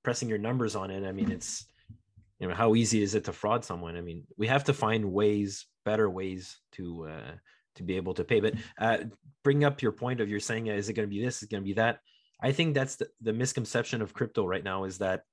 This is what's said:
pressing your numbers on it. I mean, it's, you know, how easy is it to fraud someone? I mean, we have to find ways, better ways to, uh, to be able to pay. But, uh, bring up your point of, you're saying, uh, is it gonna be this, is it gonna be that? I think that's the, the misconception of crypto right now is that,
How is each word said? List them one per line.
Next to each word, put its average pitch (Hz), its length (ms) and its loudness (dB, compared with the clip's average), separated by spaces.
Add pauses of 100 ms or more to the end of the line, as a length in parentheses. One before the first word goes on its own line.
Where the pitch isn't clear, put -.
pressing 123 260 -2
your 110 80 0
numbers 110 400 0
on 95 140 -6
it. 95 180 -6
I 95 40 -4
mean, 98 180 0
it's, - 340 -6 (720)
you 92 100 -4
know, 87 60 -2
how 113 200 6
easy 113 280 4
is 101 120 2
it 107 100 0
to 98 80 -4
fraud 113 320 0
someone? 87 320 -8
I 87 60 -8
mean, 85 240 -10 (100)
we 107 120 -2
have 139 160 4
to 139 100 4
find 110 380 2
ways, 101 540 2 (200)
better 107 240 4
ways 92 500 -8 (120)
to, 85 340 -10
uh, 73 260 -12 (440)
to - 60 -12
be 90 140 -2
able 92 180 -2
to 87 100 -2
pay. 113 160 4
But, 107 160 2 (220)
uh, 113 260 2 (380)
bring 143 220 6
up 143 160 2
your 113 120 2
point 123 280 -2
of, 104 80 0
you're 104 120 -2
saying, 113 280 -2
uh, 107 60 0
is 101 160 -2
it - 40 -2
gonna 107 140 0
be 101 160 -4
this, 123 140 -2
is - 60 -12
it 104 60 -14
gonna 101 140 -4
be 98 100 -2
that? 113 260 2 (420)
I 135 100 2
think 156 220 2
that's 131 220 -2
the, 123 120 -4 (140)
the 113 100 0
misconception 120 680 -2
of 98 100 -6
crypto 113 340 -2
right 90 180 -2
now 95 200 -2
is 92 140 -6
that, 92 340 0